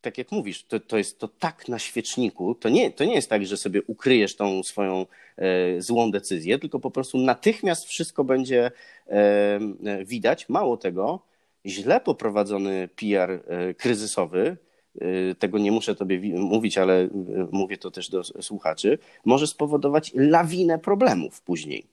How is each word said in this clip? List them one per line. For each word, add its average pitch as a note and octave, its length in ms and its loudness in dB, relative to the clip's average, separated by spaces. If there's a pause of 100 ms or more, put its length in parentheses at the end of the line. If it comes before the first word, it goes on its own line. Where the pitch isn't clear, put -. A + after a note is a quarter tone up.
tak B2 140 -8
jak B2+ 140 -8
mówisz, E3 340 -6
to, A2+ 140 -4
to - 180 -4
jest - 220 -4
to A2 80 -8
tak - 400 -6
na A#2+ 120 -6
świeczniku. A2 760 -4
To - 140 -2
nie, G#3+ 220 4
to C#3+ 140 -2
nie A3+ 100 0
jest C#3 140 0
tak, G2+ 160 2
że G2 120 -6
sobie G2 240 -2
ukryjesz A2 540 2
tą G2 280 -2
swoją, F#2+ 420 -2 (320)
e, F2+ 440 0
złą A#2 300 2
decyzję, G2 480 -2
tylko D3+ 200 -6
po C3 120 -6
prostu C3+ 260 -4
natychmiast E3 680 0
wszystko - 380 -4
będzie, B2+ 480 2 (360)
e, G#2 520 4 (460)
widać. A#2+ 440 -2
Mało C3+ 280 2
tego, G2 420 -2 (460)
źle G2+ 340 0
poprowadzony G2+ 960 -2
P A2 100 -8 (180)
R, F2+ 240 -4
e, F2 260 -4
kryzysowy, G#2 840 0 (440)
e, F#2 340 -2
tego G2+ 220 -2
nie G#2 140 2
muszę A2 240 0
tobie F#2 240 -2
wi-, G2 140 -4
mówić, G2 440 0
ale, F#2 260 4
e, F#2 60 0 (420)
mówię G2 260 -2
to F#2 140 -10
też - 180 -12
do F#2+ 100 -2
s-, - 220 -10
słuchaczy, G2+ 560 -2 (280)
może C3+ 220 4
spowodować D3 680 0
lawinę E3 640 4
problemów F3 600 0
później. D2+ 520 -6